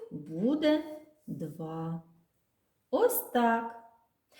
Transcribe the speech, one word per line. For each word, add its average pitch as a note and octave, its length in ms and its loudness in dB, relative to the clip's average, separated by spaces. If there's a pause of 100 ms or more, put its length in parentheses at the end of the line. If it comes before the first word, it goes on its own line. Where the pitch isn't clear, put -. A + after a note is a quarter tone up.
(100)
буде D4 720 0 (420)
два. E3 760 -8 (880)
Ось A4 300 4
так. A#3 640 2 (580)